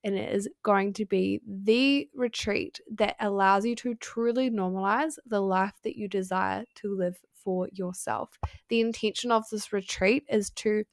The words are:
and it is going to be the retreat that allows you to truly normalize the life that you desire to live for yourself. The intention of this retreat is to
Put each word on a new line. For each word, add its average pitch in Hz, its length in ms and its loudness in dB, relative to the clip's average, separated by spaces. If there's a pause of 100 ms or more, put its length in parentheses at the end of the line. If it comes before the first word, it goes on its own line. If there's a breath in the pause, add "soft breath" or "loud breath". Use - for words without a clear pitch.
and 196 120 0
it - 180 -2
is 202 140 -2 (160)
going 196 300 4
to 214 120 -4
be 190 400 0
the 233 680 2
retreat 233 680 -4 (160)
that 208 240 0
allows 202 460 4
you 240 120 0
to 240 180 -4
truly 233 540 0
normalize 202 680 0 (100)
the 208 160 0
life 190 320 2 (100)
that 220 140 -6
you 208 100 -6
desire 190 560 -2 (120)
to 202 200 -6
live 180 220 -2 (160)
for 185 400 -4
yourself. 180 640 -6 (320 loud breath)
The 233 120 4
intention 226 500 -2
of 220 180 4
this 208 240 -6
retreat 202 560 0
is 208 220 0
to 214 420 0